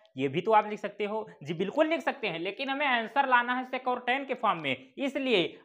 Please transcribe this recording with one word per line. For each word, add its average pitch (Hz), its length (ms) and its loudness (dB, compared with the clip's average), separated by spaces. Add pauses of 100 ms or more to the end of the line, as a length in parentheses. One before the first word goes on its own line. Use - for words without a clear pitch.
(180)
ये 135 100 0
भी 135 140 -2
तो 214 100 0
आप 214 180 6
लिख 208 100 -8
सकते - 260 -6
हो। 214 220 -4 (160)
जी 151 100 -6
बिल्कुल 202 340 2
लिख 311 140 0
सकते - 260 -4
हैं, 165 120 -4
लेकिन 196 300 -6
हमें 285 180 -2
आंसर 247 420 2
लाना 247 260 4
है 254 160 -6
sec 254 160 -6
और 247 220 -2
tan 269 180 0
के 269 80 -2
फॉर्म 180 260 0
में, 135 360 -4
इसलिए 262 440 2 (240)